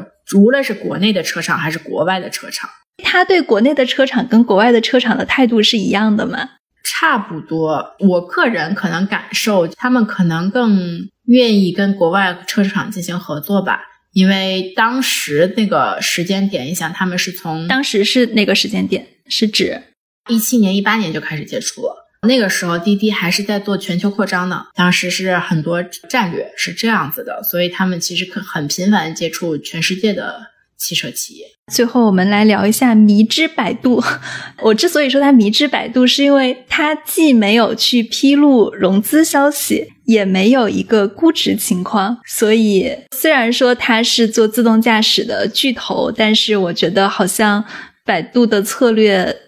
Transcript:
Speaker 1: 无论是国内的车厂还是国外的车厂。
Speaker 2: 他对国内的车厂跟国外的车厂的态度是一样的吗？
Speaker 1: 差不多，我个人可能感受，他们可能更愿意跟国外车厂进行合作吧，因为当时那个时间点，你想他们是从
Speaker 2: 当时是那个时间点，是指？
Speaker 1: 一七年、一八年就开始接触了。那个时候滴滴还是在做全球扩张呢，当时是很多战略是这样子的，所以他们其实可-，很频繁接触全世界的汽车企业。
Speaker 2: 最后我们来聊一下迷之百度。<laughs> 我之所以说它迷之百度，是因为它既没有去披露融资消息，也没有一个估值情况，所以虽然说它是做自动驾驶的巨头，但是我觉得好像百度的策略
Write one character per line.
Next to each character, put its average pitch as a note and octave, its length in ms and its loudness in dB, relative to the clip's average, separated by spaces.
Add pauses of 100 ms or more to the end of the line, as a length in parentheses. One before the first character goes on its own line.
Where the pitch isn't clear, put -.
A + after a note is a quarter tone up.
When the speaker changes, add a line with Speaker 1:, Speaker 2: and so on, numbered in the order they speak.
(360)
Speaker 1:
无 G3+ 140 8
论 C4+ 120 2
是 A#3+ 120 -2
国 D3+ 240 -8
内 G#3 140 2
的 F3+ 100 -2
车 E3 180 -6
厂 D#3 180 -4
还 D#3+ 120 -4
是 D#3+ 80 -8
国 - 260 -4
外 F#3 160 -2
的 D#3 80 -12
车 - 220 -12
厂。 - 180 -10 (340)
Speaker 2:
他 F#4 220 2
对 F#4 160 2
国 G#3+ 220 0
内 D4 120 2
的 C#4 100 2
车 C4 200 0
厂 B3 240 -2
跟 A3+ 160 6
国 G#3 120 2
外 A3+ 140 4
的 A#3 100 4
车 A#3+ 200 0
厂 A#3 160 -2
的 - 80 -4
态 C4 220 2
度 A3+ 160 2
是 A3 160 0
一 F#3+ 100 -2
样 G#3 260 0
的 - 120 -2
吗？ - 240 -8 (340)
Speaker 1:
差 D#4 320 0
不 E3+ 240 -8
多， D#3 580 -4
我 F3+ 220 4
个 C#4+ 260 -2
人 F3 280 -2
可 F#3 160 -4
能 F3 160 -2
感 G3 260 -6
受， F#3+ 340 0
他 G#3 220 -6
们 B3 160 2
可 F#3+ 200 -2
能 E3+ 260 0
更 F#3+ 580 -2 (160)
愿 A#3+ 340 4
意 F#3 140 2
跟 G3 240 -2
国 E3+ 140 0
外 F#3 360 -2
车 - 160 -2
厂 G3 280 -2
进 F#3 120 -10
行 E3+ 160 -8
合 D3+ 220 -8
作 G3 220 -2
吧， - 180 -2 (320)
因 F#3 160 4
为 F#3+ 480 -2
当 B3 260 0
时 D#3+ 540 -2
那 A3 100 2
个 C3+ 360 -2
时 - 200 -4
间 F#3+ 240 -2
点， D#3 200 -4
你 F3 80 -6
想 E3 180 -6
他 F#3 140 -4
们 F3+ 100 -4
是 F3+ 160 -4
从 E3 340 -10
Speaker 2:
当 C4 160 -2
时 G#3 220 0
是 B3 220 2
那 G#3+ 180 0
个 G3 100 0
时 G3+ 140 -2
间 F#3+ 180 -2
点， - 200 -4 (220)
是 - 200 -2
指？ - 320 -4 (480)
Speaker 1:
一 A#3 100 0
七 A#3+ 200 0
年、 G3 180 2
一 G3+ 60 0
八 G#3+ 140 0
年 G3 140 -4
就 D#3 80 -6
开 - 160 -10
始 D3 120 -8
接 - 120 -8
触 - 220 -10
了。 - 220 -8 (240)
那 B3+ 120 4
个 G3+ 100 0
时 F#3 160 -4
候 F3 140 -2
滴 G3+ 180 0
滴 G#3+ 140 0
还 F#3 200 -4
是 G3+ 120 -2
在 G3+ 160 -4
做 G3+ 180 -4
全 F3+ 220 -4
球 G3+ 120 0
扩 G3+ 140 -4
张 F#3 240 -4
呢， E3+ 160 -8 (100)
当 F3+ 160 2
时 F3+ 200 -2
是 F#3 260 -2
很 E3+ 260 -2
多 F3 200 -4 (260)
战 G3+ 240 -2
略 - 240 -8
是 - 160 -6
这 A3 160 -4
样 E3+ 240 -2
子 - 100 -10
的， - 200 -10
所 F3 200 -4
以 F3 60 -2
他 F3+ 160 -4
们 F3+ 160 -4
其 F3 160 -6
实 F3+ 80 -4
可-， F3+ 160 -10
很 D3+ 260 -8
频 F3+ 240 -2
繁 D#3+ 240 0
接 E3 140 -6
触 D#3+ 300 -6
全 E3 240 -8
世 F#3 120 -2
界 G3+ 200 -2
的 - 260 -10 (380)
汽 - 160 -6
车 C3+ 160 -4
企 - 240 -10
业。 - 100 -20 (260)
Speaker 2:
最 A#3+ 140 2
后 A#3 220 2
我 G#3 40 4
们 F#3+ 200 2
来 G#3 160 4
聊 G3 200 2
一 G#3+ 60 2
下 A#3+ 220 2
迷 G#3+ 280 6
之 D#4 240 0
百 C4 280 -4
度。 A#3+ 280 0 (300)
<laughs> - 300 -16
我 A3 100 4
之 A3+ 160 2
所 D4+ 140 0
以 C4+ 80 0
说 C#4 100 2
它 C#4+ 120 4
迷 G#3+ 180 6
之 C#4 180 2
百 - 180 -4
度， B3 200 2
是 C#4 180 2
因 C#4 100 4
为 B3+ 320 0
它 D4+ 280 0
既 D4+ 400 2
没 G#3+ 220 4
有 A3+ 180 2
去 A#3+ 280 0
披 C#4 320 2
露 C#4+ 400 4
融 G3 280 2
资 D4+ 200 2
消 C#4+ 280 2
息， A3 380 -4 (180)
也 G#3+ 180 4
没 F#3+ 280 4
有 B3+ 140 4
一 G3 160 -2
个 G3+ 240 2
估 D#4+ 240 2
值 - 240 -2
情 F#3 300 -2
况， G#3+ 420 -2
所 A3 280 0
以 G3+ 360 2 (240)
虽 - 160 0
然 B3 220 2
说 B3 220 2
它 A3+ 280 0
是 A#3 240 2
做 A3 220 2
自 A#3 140 0
动 A3 180 4
驾 A3+ 220 2
驶 - 240 0
的 G3+ 200 -2
巨 A#3+ 280 -2
头， - 360 -4
但 A3 240 2
是 G#3+ 220 2
我 F3 160 0
觉 - 160 -2
得 D4 180 2
好 D4 200 0
像 G#3 360 0 (440)
百 E3 160 0
度 A#3+ 240 2
的 G#3+ 160 2
策 A#3 300 0
略 G3+ 440 2 (120)